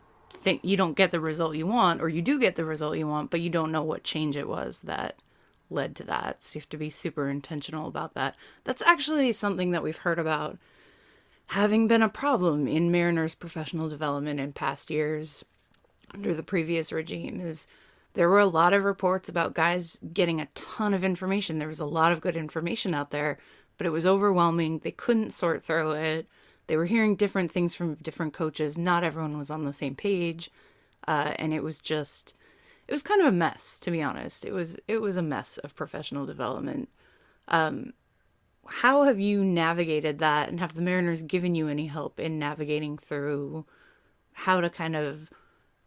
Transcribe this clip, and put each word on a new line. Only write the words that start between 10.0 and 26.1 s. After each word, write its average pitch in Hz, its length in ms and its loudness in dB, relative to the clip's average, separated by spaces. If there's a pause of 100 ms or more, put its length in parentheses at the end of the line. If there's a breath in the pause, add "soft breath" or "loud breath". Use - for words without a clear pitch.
about 156 380 -2 (880 soft breath)
having 208 400 4
been 226 140 6
a 214 80 6
problem 175 580 2
in 160 240 4
Mariners 170 440 2
professional 160 540 -6
development 147 500 -2
in 139 140 -4
past 147 360 -4
years 151 540 -4 (720)
under 202 200 -2
the 160 100 -4
previous 165 480 -2
regime, 165 480 -6
is 165 280 -8 (460 soft breath)
there 175 160 6
were 196 100 8
a 208 60 8
lot 170 280 6
of 202 100 4
reports 190 460 0
about 175 240 0
guys 170 460 0 (140)
getting 170 280 2
a 151 140 -6
ton - 380 -2
of 185 100 0
information. 190 560 0
There 151 80 -4
was 156 120 -10
a 160 60 -4
lot 160 260 4
of 160 100 0
good 175 140 0
information 165 580 -4
out 143 180 -2
there, 147 260 -2 (400 soft breath)
but 170 100 -2
it 165 40 0
was 160 140 0
overwhelming. 170 760 4
They 170 120 -6
couldn't 226 400 0
sort - 320 0
through 160 300 0
it. 160 340 -2 (400 soft breath)